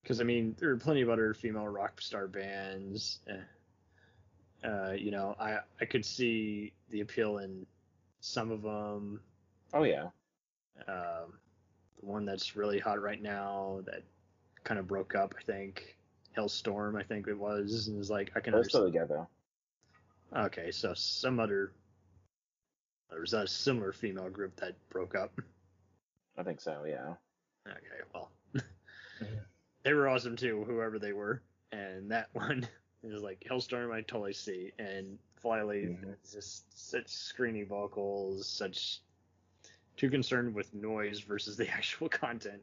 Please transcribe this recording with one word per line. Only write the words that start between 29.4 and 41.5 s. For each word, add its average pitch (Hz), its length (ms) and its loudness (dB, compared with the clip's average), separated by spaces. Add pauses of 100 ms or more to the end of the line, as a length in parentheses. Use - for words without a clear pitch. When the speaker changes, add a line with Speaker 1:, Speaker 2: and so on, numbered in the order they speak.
Speaker 1:
They 139 80 6
were 143 160 8
awesome 120 280 2
too, 110 280 0
whoever 113 340 0
they 104 140 -2
were. 104 300 -2 (300)
And 98 380 -8
that 113 200 2
<laughs> - 40 -20
one 127 340 -2 (340)
is 107 200 -6
like, 95 180 -8
Hellstorm, 120 520 -2
I 110 100 -2
totally 104 300 -2
see. 95 460 -6
And 98 400 -6 (240)
Flyleaf 104 500 0
Speaker 2:
Mm-hmm. 98 200 -8 (120)
Speaker 1:
is - 80 -18
just - 440 -14 (140)
such 120 160 -2
screamy 110 600 -2
vocals, 98 840 -2
such - 520 -4 (960)
too 135 140 4
concerned 123 440 2
with 104 200 -4
noise 104 460 -2
versus 104 360 -4